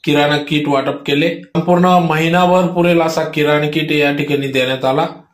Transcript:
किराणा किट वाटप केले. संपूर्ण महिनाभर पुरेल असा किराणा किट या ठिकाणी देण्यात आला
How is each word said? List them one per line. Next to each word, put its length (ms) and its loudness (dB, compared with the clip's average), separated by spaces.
किराणा 340 2
किट 300 -2
वाटप 380 -2
केले. 360 -2
संपूर्ण 420 0
महिनाभर 800 2
पुरेल 340 2
असा 240 -2
किराणा 420 0
किट 260 -2
या 240 0
ठिकाणी 300 -2
देण्यात 380 -2
आला 220 0